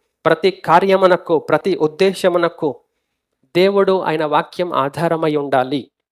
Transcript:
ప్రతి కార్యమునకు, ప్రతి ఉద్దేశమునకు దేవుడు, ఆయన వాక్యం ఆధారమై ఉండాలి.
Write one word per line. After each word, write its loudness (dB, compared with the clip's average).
ప్రతి 2
కార్యమునకు, 2
ప్రతి -2
ఉద్దేశమునకు -2
దేవుడు, 2
ఆయన -4
వాక్యం -4
ఆధారమై -2
ఉండాలి. -4